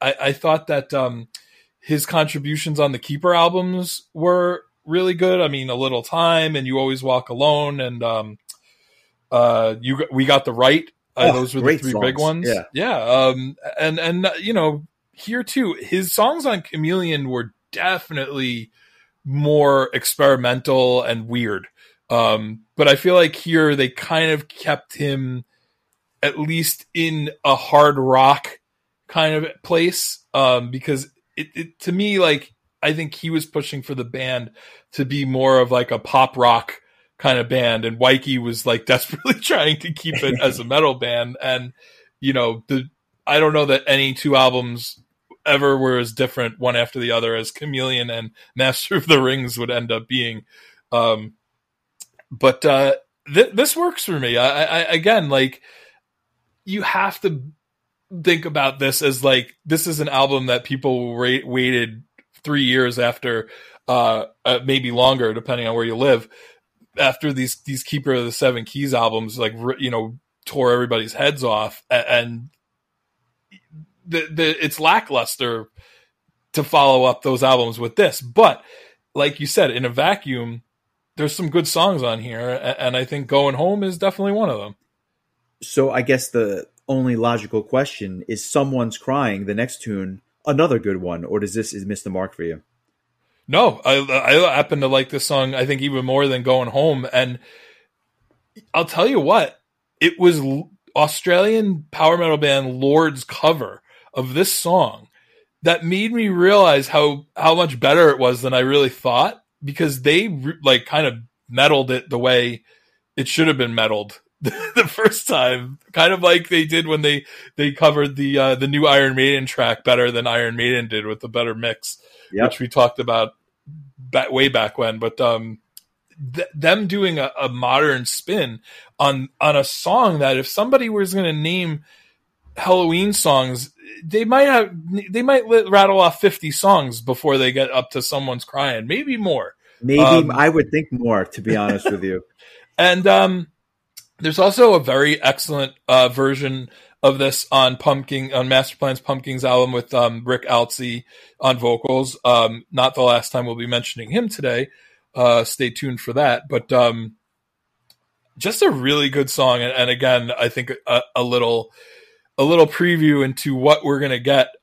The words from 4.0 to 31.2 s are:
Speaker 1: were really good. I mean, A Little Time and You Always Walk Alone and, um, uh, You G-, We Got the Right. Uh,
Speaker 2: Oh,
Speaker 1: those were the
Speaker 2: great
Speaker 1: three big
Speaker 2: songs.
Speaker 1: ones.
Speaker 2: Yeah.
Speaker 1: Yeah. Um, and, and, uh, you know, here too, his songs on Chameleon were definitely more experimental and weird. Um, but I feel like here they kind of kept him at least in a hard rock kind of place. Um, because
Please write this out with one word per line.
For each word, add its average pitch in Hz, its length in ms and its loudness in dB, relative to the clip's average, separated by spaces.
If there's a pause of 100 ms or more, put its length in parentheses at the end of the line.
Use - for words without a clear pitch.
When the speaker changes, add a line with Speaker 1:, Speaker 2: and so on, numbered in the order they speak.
Speaker 1:
were 175 520 0 (200)
really 180 300 0
good. 185 260 2
I 156 80 2
mean, 131 220 -6
A 123 40 -4
Little 127 280 -2
Time 165 540 0
and 131 100 -6
You 131 120 -2
Always 135 240 -2
Walk 127 280 -2
Alone 147 500 0
and, 120 220 -8
um, 110 360 -4 (920)
uh, 117 500 2
You 131 180 -4
G-, 151 140 -4
We 131 140 2
Got 139 180 4
the 123 80 -4
Right. 135 320 4 (320)
Uh, 131 140 4
Speaker 2:
Oh, - 20 6
Speaker 1:
those 127 220 -2
were 135 60 -4
the 120 40 0
Speaker 2:
great 156 160 2
Speaker 1:
three 127 180 -4
big 131 200 -2
Speaker 2:
songs. 156 260 -2
Speaker 1:
ones. 120 40 -2
Speaker 2:
Yeah. 98 160 -2 (100)
Speaker 1:
Yeah. 175 280 -4
Um, 131 540 2 (240)
and, 160 180 -2
and, 175 280 -2
uh, 170 120 -2
you 202 140 -4
know, 156 340 -2 (260)
here 240 300 -8
too, 226 380 -2
his 185 320 -4
songs 277 320 0
on 214 180 -2
Chameleon 156 680 -4
were 120 240 -6 (160)
definitely 139 1000 -6 (540)
more 143 680 2
experimental 127 1080 2
and 117 260 -6
weird. 110 380 -4 (440)
Um, 110 500 0 (160)
but 147 120 4
I 139 80 8
feel 180 180 2
like 170 220 4
here 156 380 2
they 135 140 0
kind 160 440 -4
of 151 160 -4
kept - 480 -6
him 135 500 -6 (800)
at 143 140 -4
least 156 560 -4
in 160 360 -4 (140)
a 139 120 4
hard 147 420 4
rock 131 600 2 (480)
kind 156 260 0 (100)
of - 200 -12
place. 175 560 -2 (120)
Um, 127 380 2
because 131 400 -6 (260)